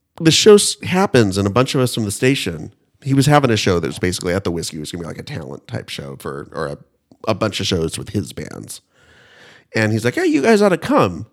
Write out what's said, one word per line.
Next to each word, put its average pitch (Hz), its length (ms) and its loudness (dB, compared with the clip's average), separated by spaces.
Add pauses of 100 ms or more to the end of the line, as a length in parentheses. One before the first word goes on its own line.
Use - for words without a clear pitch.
(200)
The 160 120 4
show 214 220 8
s-, - 280 2
happens, 120 560 2
and 101 80 0
a 101 40 2
bunch 123 260 0
of 135 40 2
us 123 140 0
from 117 100 -2
the 101 60 -4
station, 98 600 -2 (320)
he 135 100 -2
was 135 120 4
having 147 240 6
a 110 60 4
show 95 220 2
that 80 80 -2
was - 140 -8
basically 90 340 -2
at 98 80 -2
the 92 80 -4
Whiskey. 80 280 -6
It - 20 -8
was 76 100 -10
gonna 87 140 -10
be, 80 40 -10
like, - 100 -12
a - 40 -14
talent 76 460 -12
type - 200 -10
show 67 300 -12
for, 69 340 -10
or 76 140 -6
a, 71 120 -8 (500)
a 110 60 0
bunch 104 260 -2
of 95 60 -4
shows 82 300 -2
with - 120 -10
his 65 240 -6
bands. - 480 -14 (960)
And 110 180 2
he's 110 120 -2
like, 123 100 0
"Hey, 359 120 0
you 302 160 2
guys 220 200 6
ought 202 80 6
to 170 80 2
come." 113 540 0